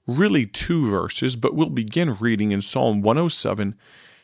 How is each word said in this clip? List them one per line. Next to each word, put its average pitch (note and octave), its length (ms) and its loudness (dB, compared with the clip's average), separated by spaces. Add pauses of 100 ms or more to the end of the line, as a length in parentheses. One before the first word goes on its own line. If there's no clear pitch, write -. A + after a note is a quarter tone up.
really D3+ 400 2
two D3+ 420 0
verses, G2+ 460 -2
but A#2+ 200 -2
we'll D#3+ 160 0
begin B2 500 -2
reading G#2+ 320 0
in G2 80 0
Psalm A2 420 0
one A2+ 160 2
oh E3+ 100 0
seven G2+ 460 -2 (500)